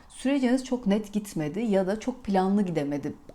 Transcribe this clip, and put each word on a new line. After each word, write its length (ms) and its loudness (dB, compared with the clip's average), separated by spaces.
süreciniz 560 0
çok 220 -2
net 260 0
gitmedi 480 -4
ya 260 2
da 140 -2
çok 240 -6
planlı 380 2
gidemedi. 500 -2